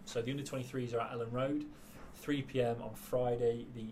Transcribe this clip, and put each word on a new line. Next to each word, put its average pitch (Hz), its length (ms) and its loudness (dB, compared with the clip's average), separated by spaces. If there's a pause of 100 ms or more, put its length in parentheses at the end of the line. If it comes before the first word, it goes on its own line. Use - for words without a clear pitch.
So - 160 -2
the 123 120 0
under 143 100 -2
twenty-threes 127 520 -2
are 117 60 4
at 113 120 -2
Elland 117 200 -2
Road, 143 320 2 (520)
three 143 260 0
P 131 180 0
M 120 220 4
on 110 120 -6
Friday, 120 800 2
the 110 180 -6